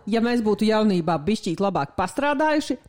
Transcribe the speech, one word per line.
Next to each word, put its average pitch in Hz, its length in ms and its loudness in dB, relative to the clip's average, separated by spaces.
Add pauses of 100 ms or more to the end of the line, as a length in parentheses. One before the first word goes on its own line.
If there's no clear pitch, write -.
Ja 226 120 0
mēs 240 220 0
būtu 214 240 0
jaunībā 208 540 2
bišķīt 175 400 -2
labāk 185 340 -2
pastrādājuši, 294 840 0 (120)